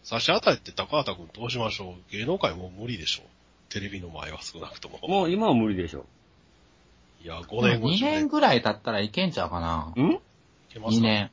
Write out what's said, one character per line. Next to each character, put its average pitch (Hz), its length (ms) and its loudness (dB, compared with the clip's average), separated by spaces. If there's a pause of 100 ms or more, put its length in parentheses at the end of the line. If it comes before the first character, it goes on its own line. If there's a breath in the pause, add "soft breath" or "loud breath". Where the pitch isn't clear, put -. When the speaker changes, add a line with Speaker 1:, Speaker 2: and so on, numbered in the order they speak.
Speaker 1:
差 117 140 -4
し - 80 0
当 185 140 4
た 208 100 4
り 131 60 4
っ - 40 -14
て - 120 -16
高 98 240 -4
畑 127 200 -2
く 87 60 -18
ん 82 100 -18
ど 110 120 -12
う 120 60 -6
し 123 80 -6
ま 113 120 -2
し 101 100 -8
ょ 92 120 -10
う？ - 20 -16 (160)
芸 104 140 -8
能 165 120 -2
界 104 200 -2
も 90 200 -12
う 104 40 -14
無 117 80 -8
理 113 100 -6
で 78 80 -8
し - 140 -4
ょ。 - 20 -20 (460)
テ 104 100 -6
レ 101 100 -6
ビ 98 120 -10
の 87 80 -12
前 78 240 -12
は 78 100 -14
少 - 160 -14
な - 80 -12
く - 140 -18
と - 80 -16
も。 - 180 -16
Speaker 2:
も 190 180 4
う 165 60 2
今 214 160 2
は 165 80 6
無 113 140 4
理 101 80 0
で 87 100 -2
し 78 80 -10
ょ。 69 120 -12 (1160)
Speaker 1:
い 85 60 -16
や、 80 180 -12
五 117 180 0
年 120 160 4
後、 117 80 2
Speaker 3:
二 190 120 2
年 302 260 2
ぐ 302 140 2
ら 240 140 6
い 120 80 4
経 110 80 2
っ - 120 -4
た - 80 -4
ら 104 100 0
い 104 100 -2
け 180 160 0
ん 170 40 0
ち 98 100 -4
ゃ 90 40 0
う 82 60 -4
か 87 100 -2
な。 80 340 -2
Speaker 2:
ん？ 165 200 4
Speaker 1:
い 403 60 -4 (500)
け 113 100 -14
ま 110 100 -2
す - 0 -
か？ 113 60 6
Speaker 3:
二 117 60 6
年。 107 300 4